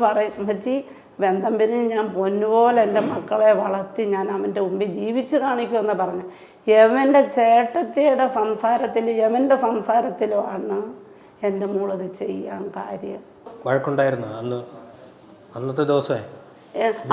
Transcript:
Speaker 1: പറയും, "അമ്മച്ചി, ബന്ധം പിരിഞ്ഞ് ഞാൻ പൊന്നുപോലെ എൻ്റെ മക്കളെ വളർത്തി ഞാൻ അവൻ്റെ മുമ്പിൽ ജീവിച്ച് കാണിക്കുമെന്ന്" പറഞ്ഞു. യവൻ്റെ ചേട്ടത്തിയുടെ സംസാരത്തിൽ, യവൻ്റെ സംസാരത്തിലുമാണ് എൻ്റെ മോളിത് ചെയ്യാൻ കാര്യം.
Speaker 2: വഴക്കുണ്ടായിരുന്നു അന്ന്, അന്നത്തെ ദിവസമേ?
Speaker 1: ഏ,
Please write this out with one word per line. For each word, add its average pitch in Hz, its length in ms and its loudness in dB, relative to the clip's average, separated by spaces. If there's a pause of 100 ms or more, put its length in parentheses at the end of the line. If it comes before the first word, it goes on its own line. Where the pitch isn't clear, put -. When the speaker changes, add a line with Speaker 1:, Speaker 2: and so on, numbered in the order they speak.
Speaker 1:
പറയും, 214 340 0
"അമ്മച്ചി, 202 360 -4 (480)
ബന്ധം 196 360 0
പിരിഞ്ഞ് 233 340 0
ഞാൻ 214 120 -2 (100)
പൊന്നുപോലെ 214 720 2
എൻ്റെ 208 160 0 (100)
മക്കളെ 214 400 2 (100)
വളർത്തി 196 420 -4 (100)
ഞാൻ 196 120 -2 (100)
അവൻ്റെ 196 300 -4
മുമ്പിൽ 190 320 -2
ജീവിച്ച് 240 400 -2
കാണിക്കുമെന്ന്" 233 640 -2
പറഞ്ഞു. 180 240 -4 (420)
യവൻ്റെ 247 540 6 (160)
ചേട്ടത്തിയുടെ 247 920 4 (100)
സംസാരത്തിൽ, 226 680 0 (160)
യവൻ്റെ 247 440 4
സംസാരത്തിലുമാണ് 208 1120 -2 (680)
എൻ്റെ 196 260 -2
മോളിത് 190 340 -4 (140)
ചെയ്യാൻ 196 420 -8 (140)
കാര്യം. 196 440 -10 (440)
Speaker 2:
വഴക്കുണ്ടായിരുന്നു 135 640 0 (120)
അന്ന്, 123 180 -6 (1000)
അന്നത്തെ 135 340 -2
ദിവസമേ? 135 320 0 (520)
Speaker 1:
ഏ, 220 100 -2 (280)